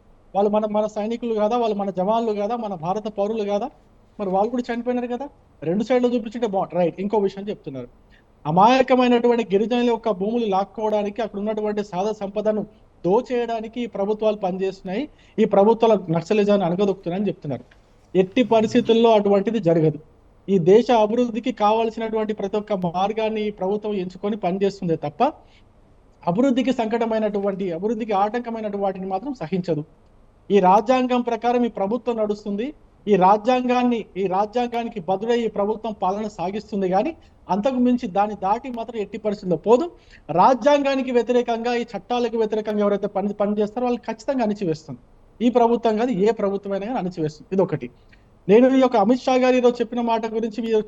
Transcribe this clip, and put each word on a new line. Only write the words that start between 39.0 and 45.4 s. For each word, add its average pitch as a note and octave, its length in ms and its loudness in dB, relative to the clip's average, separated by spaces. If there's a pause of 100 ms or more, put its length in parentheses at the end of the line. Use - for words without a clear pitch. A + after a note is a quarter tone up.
పరిస్థితుల్లో G3+ 400 -2
పోదు. B3+ 340 2 (380)
రాజ్యాంగానికి C4 840 2
వ్యతిరేకంగా, A#3+ 640 0
ఈ A#3+ 80 -2
చట్టాలకు A#3 540 -4
వ్యతిరేకంగా G#3+ 420 -2
ఎవరైతే G3+ 280 0
పని, G3+ 260 -4
పని G#3 260 -2
చేస్తారో G#3+ 260 -2
వాళ్ళని A#3+ 280 -4
ఖచ్చితంగా C4 300 -4
అణిచివేస్తుంది. F3+ 560 -4 (460)